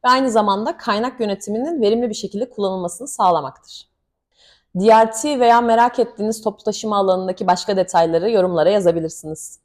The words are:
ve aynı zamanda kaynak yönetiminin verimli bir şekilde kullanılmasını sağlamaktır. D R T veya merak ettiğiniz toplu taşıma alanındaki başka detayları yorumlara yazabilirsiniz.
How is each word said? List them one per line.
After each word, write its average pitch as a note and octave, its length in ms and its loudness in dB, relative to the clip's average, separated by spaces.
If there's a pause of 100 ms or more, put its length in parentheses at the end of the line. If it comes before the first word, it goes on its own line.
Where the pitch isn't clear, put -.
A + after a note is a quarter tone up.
ve B3+ 40 2
aynı C4 220 2
zamanda G#3+ 460 0
kaynak A#3 440 -4
yönetiminin A3+ 600 -4
verimli A3+ 280 2
bir G#3+ 60 -6
şekilde G#3 360 -8
kullanılmasını F#3+ 580 -6
sağlamaktır. E3 800 -2 (880)
D F#3 120 0
R A3+ 240 6
T C#4+ 300 -4
veya A#3 200 6
merak A#3 380 2
ettiğiniz A3 440 -4
toplu G#3 220 -6
taşıma G#3+ 340 -4
alanındaki F#3 480 0
başka F#3 300 0
detayları E3+ 540 0
yorumlara F3+ 400 2
yazabilirsiniz. E3+ 960 -2